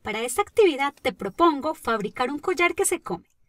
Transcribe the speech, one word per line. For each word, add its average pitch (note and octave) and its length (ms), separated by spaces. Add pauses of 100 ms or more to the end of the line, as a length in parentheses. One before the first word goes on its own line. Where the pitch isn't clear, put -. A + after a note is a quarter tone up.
Para G#3+ 200
esta B3 200
actividad C#4+ 600
te B3+ 120
propongo D4+ 640
fabricar A3+ 560
un D4 80
collar F4 360
que G4 100
se F#4 160
come. - 280 (200)